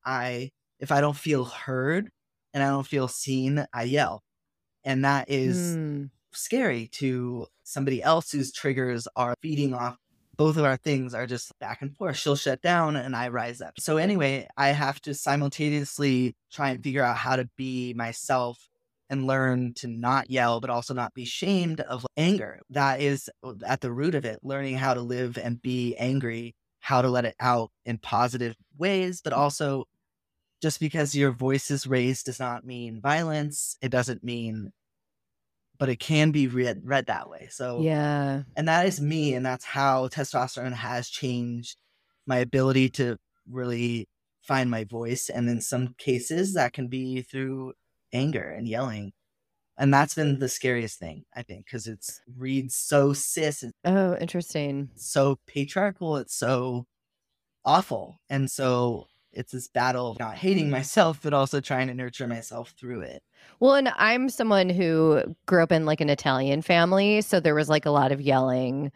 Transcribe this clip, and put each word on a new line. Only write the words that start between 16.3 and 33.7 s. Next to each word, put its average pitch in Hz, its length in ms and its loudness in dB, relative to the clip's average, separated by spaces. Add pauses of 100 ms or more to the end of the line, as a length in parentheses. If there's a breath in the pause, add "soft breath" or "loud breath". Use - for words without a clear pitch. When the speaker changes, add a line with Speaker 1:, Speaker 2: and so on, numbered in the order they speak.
Speaker 1:
try 139 200 -2
and 131 120 -8
figure 135 200 0
out 120 140 0
how 127 180 0
to 127 200 -2
be 127 380 -6
myself 120 760 -4 (440)
and 135 160 -2
learn 127 480 0
to - 120 -10
not 120 440 0
yell, 120 280 2
but 123 120 -4
also 120 240 -4
not 120 180 -4
be 123 120 -12
shamed 170 560 0
of 123 240 -8 (120)
anger. 165 440 0 (100)
That 135 280 2
is 143 300 0 (360)
at 131 160 -2
the 120 120 -4
root 151 220 0
of 131 100 -2
it, 110 160 -8
learning 135 360 -4
how 131 180 2
to 123 60 -4
live 123 360 -4
and 120 240 -4
be 123 360 -2
angry, 120 580 -4 (240)
how 127 240 2
to 127 60 2
let 123 160 2
it - 140 -6
out 120 320 2 (140)
in 117 140 -6
positive 120 560 -2 (200)
ways, 185 460 -2
but 151 120 -4
also 139 520 0 (800)
just 156 160 0
because 151 360 0
your 139 160 4
voice 131 380 -2
is 139 160 -2
raised 127 400 0
does 127 140 -8
not 123 260 -6
mean 120 360 -12
violence. 151 800 -2